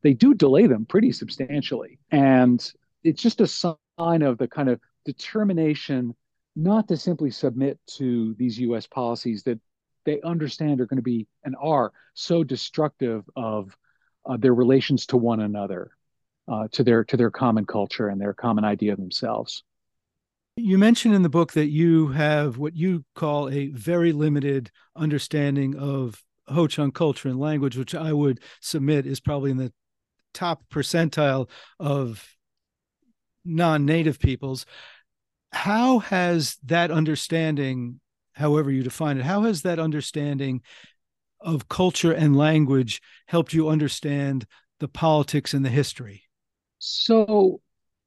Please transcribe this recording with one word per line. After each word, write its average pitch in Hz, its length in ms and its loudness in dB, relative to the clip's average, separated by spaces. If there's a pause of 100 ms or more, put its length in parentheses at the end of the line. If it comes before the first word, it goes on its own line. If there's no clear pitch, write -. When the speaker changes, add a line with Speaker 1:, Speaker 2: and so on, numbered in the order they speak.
Speaker 1:
They 143 100 6
do 254 200 6
delay 160 340 6
them 113 180 2
pretty 190 260 2
substantially. - 880 -8 (120)
And 127 540 6 (400)
it's 160 160 2
just 233 200 0
a 180 60 4
sign 165 760 -2
of 131 160 2
the 120 100 -2
kind 143 220 -2
of 120 100 0 (260)
determination 151 1080 -4 (400)
not 208 320 0
to 165 100 -2
simply 151 340 -4
submit 135 480 -4 (180)
to 120 400 -2
these 120 220 -4
U 117 160 -2
S 110 120 -8
policies 117 560 -6
that 117 160 -4 (460)
they 151 160 -2
understand 151 600 -2
are 120 40 -2
gonna 131 160 -4
be 117 260 -4 (160)
and 131 160 -8
are 143 320 0 (220)
so 170 300 0
destructive 127 800 -4 (120)
of, 107 420 -8 (480)
uh, 127 120 -6
their 123 180 4
relations 127 520 4
to 127 100 2
one 117 240 0
another, 101 500 -6 (560)
uh, 107 240 -6
to 139 120 2
their, 113 200 6
to - 140 -2
their 117 140 4
common 110 340 0
culture 104 440 -4
and 98 100 -6
their 101 140 -4
common 107 300 -2
idea 104 300 0
of 98 60 -8
themselves. 113 640 -8 (960)
Speaker 2:
You 196 200 2
mentioned 220 360 6
in 196 80 6
the 170 80 4
book 165 240 2
that 151 140 0
you 160 400 4
have 147 500 0
what 151 180 -6
you 170 280 -2 (100)
call 147 360 -4
a 139 180 -4
very 165 460 0
limited 143 580 0 (240)
understanding 143 840 -2
of 135 460 -6 (240)
Ho-Chunk 147 480 0
culture 147 320 -2
and 127 120 -4
language, 143 360 -2
which 131 180 -8
I 156 200 -4
would 143 260 2 (220)
submit 143 440 -2
is 135 140 -8
probably 139 320 -2
in 131 60 -2
the 127 160 -6 (600)
top 170 360 -6
percentile 143 800 0 (280)
of 139 480 -6 (1160)
non-native 160 760 2
peoples. 131 480 -4 (840)
How 233 480 2
has 175 640 0
that 170 240 2
understanding, 151 1120 -2 (340)
however 147 380 2
you 131 100 0
define 139 360 -4
it, 123 80 -4
how 202 160 0
has 220 220 0
that 170 160 -2
understanding 143 840 -4 (800)
of 160 260 -4
culture 175 460 0
and 151 220 4
language 139 640 2 (260)
helped 165 260 -2
you 156 140 2
understand 143 760 -2 (340)
the 143 80 -8
politics 151 680 0
and 135 120 0
the 127 40 -2
history? 117 540 -4 (560)
Speaker 1:
So, 208 840 2 (460)